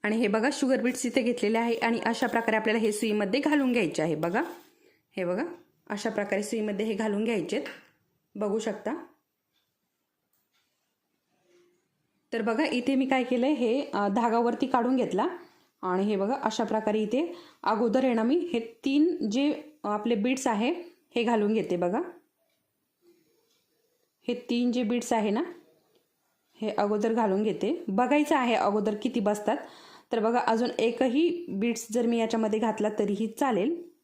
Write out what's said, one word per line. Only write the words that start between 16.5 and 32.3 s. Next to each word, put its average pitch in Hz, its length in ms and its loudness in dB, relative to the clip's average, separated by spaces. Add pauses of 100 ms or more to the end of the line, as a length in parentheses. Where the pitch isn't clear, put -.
प्रकारे 214 380 0
इथे 247 340 -2 (280)
अगोदर 220 400 2
आहे 254 100 2
ना, 226 100 2
मी 247 120 2
हे 311 240 -2
तीन 285 680 0
जे 277 320 0 (220)
आपले 208 320 0
बीट्स 254 320 0
आहे 233 260 0 (420)
हे 233 80 0
घालून 220 300 2
घेते. 202 220 0
बघा, 175 260 0 (2250)
हे 240 220 -6
तीन 240 220 0
जे 247 120 0
बीट्स 233 300 0
आहे 214 160 2
ना, 220 140 0 (1160)
हे 214 80 -4
अगोदर 208 440 0
घालून 214 300 2
घेते. 214 440 -2
बघायचं 269 480 2
आहे 247 180 2
अगोदर 208 480 2
किती 240 180 0
बसतात. 208 380 0 (540)
तर 226 80 0
बघा, 233 200 2
अजून 226 300 2 (100)
एकही 262 720 2
बीट्स 226 420 -2
जर 233 140 0
मी 233 140 2
याच्यामध्ये 220 400 0